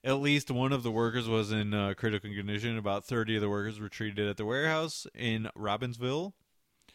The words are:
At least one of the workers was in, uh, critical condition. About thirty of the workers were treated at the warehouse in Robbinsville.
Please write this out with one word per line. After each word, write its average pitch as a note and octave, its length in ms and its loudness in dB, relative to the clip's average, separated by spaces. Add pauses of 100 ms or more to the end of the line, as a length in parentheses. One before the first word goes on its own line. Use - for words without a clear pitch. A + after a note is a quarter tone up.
At C3 180 2
least D3 300 4
one B2+ 220 2
of B2+ 100 0
the A#2 80 0
workers A2+ 360 2
was A2 240 2
in, G#2 220 2
uh, G2+ 220 2
critical G#2 380 -2
condition. G#2 440 -2
About G2+ 280 -2
thirty A2 300 0
of G#2+ 60 2
the G#2 80 2
workers G#2 300 -2
were G#2 100 -8
treated G#2 380 -2
at G2+ 100 -2
the G#2+ 80 -4
warehouse D#3 720 0
in A2+ 420 -2
Robbinsville. B2 760 -2 (600)